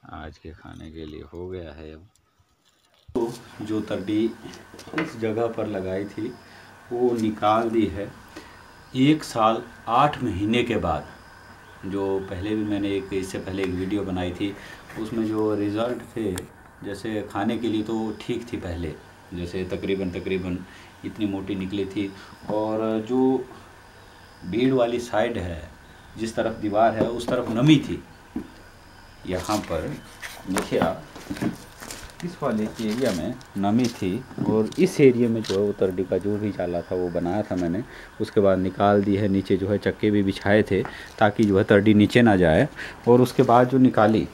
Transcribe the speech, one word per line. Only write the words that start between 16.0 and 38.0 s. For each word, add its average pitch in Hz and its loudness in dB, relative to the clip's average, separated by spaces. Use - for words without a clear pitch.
थे, 104 -2
जैसे 101 -8
खाने 110 -2
के 113 -4
लिए 107 0
तो 110 -4
ठीक 113 -6
थी 101 -6
पहले, 85 -6
जैसे 87 -6
तकरीबन, 95 -4
तकरीबन 90 -4
इतनी 104 -6
मोटी 98 -4
निकली 95 -4
थी। 98 -6
और 110 -2
जो 131 2
भीड़ 123 2
वाली 120 2
side 113 -2
है, 85 -8
जिस 113 -6
तरफ 113 -2
दीवार 107 2
है, 117 0
उस 120 -6
तरफ 123 -2
नमी 135 6
थी। - -4
यहाँ 92 -2
पर 95 -6
देखिए 98 0
आप, 82 -2
इस 175 -10
वाले 110 0
एरिया 110 -2
में 92 -4
नमी 104 2
थी 113 -2
और 110 2
इस 180 4
एरिया 120 6
में 113 0
जो 101 0
है - 4
वो 104 2
तरडी 95 0
का 95 0
जो 101 -2
भी 104 -2
जाला 87 -4
था 92 -6
वो 90 0
बनाया 87 -2
था 104 -4
मैंने, 90 -2